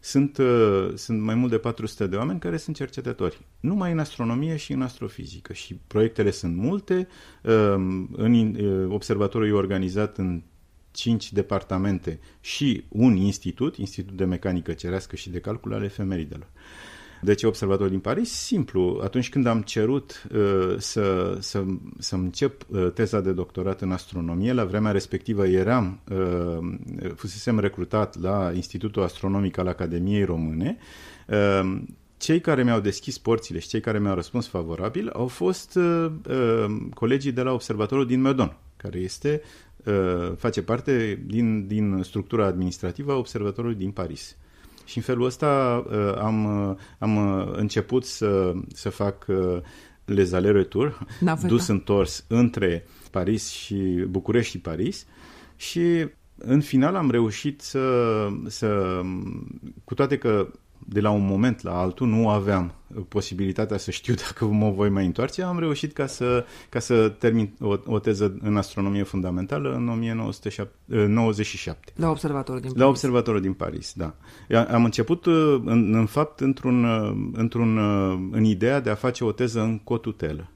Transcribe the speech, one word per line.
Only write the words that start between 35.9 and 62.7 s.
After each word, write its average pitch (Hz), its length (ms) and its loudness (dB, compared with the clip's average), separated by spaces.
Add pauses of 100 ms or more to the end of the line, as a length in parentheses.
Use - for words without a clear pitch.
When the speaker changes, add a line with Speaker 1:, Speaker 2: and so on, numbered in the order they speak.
Speaker 1:
uh, 113 480 2 (180)
colegii 135 380 0
de 123 100 -2
la 131 100 0
Observatorul 117 540 0
din 127 140 2
Meudon, 131 360 2 (200)
care 90 220 -8
este, 147 440 -4 (420)
uh, 90 520 0
face 110 260 -2
parte 113 640 0
din, 110 400 0
din 104 360 0
structura 104 440 0
administrativă 92 680 -2
a 135 40 0
Observatorului 113 600 -4
din 98 140 -4
Paris. 82 460 -10 (480)
Și - 120 -10
în 120 60 -4
felul 123 220 0
ăsta, 127 640 2
uh, 101 280 2
am, 104 520 0
uh, 92 60 -4 (220)
am, 107 180 2 (220)
uh, 95 180 -2
început 107 480 0
să, 95 480 2 (200)
să - 160 -8
fac, 101 400 -4
uh, 92 280 2 (480)
les 98 280 2
allers-retours, 98 640 4 (260)
Speaker 2:
Naveta. 160 280 2
Speaker 1:
dus 117 180 4
întors 101 600 0
între 98 580 2 (240)
Paris 98 400 0
și - 260 -8 (320)
București 104 420 0
și - 80 -10
Paris. 87 480 -6 (500)
Și 170 500 0 (320)
în 135 220 4
final 147 340 2
am 165 160 2
reușit 120 500 0
să, 120 680 2 (200)
să, 98 540 0 (840)
cu - 100 -8
toate 139 240 2
că 107 300 2 (420)
de 101 100 2
la 104 100 4
un 101 160 4
moment 101 360 2
la 90 180 -2
altul 92 280 0
nu 113 200 4
aveam 98 460 2 (340)